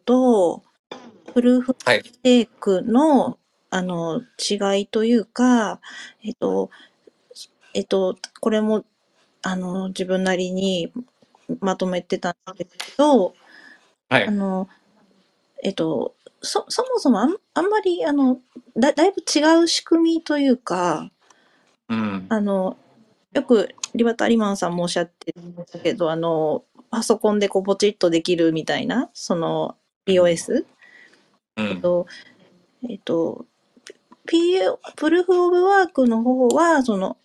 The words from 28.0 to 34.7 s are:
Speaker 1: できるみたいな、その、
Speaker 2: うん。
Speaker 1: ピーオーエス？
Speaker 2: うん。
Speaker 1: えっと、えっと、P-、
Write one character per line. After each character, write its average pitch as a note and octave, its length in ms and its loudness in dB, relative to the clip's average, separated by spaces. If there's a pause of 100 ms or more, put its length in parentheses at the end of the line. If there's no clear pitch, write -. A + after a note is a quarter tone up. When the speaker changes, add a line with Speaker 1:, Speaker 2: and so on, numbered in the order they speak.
Speaker 1:
で E3 140 0
き F3+ 140 -2
る E3 160 2
み D#3 120 -4
た D3 140 -4
い - 80 -6
な、 G#3+ 280 -4
そ - 200 -6
の、 D#3+ 320 -2
Speaker 2:
う - 60 -10
ん。 - 20 -16 (320)
Speaker 1:
ピ F#3 140 4
ー - 20 6
オ F3 60 4
ー - 20 2
エ E3+ 60 0
ス？ C4 280 -4 (920)
Speaker 2:
う A2 60 -4
ん。 G#2+ 40 -2
Speaker 1:
え G2+ 80 -4
っ F2+ 60 -10
と、 F3 260 -2 (800)
え A3 60 -10
っ G3 100 -16
と、 - 420 -4 (800)
P-、 F4 340 2 (360)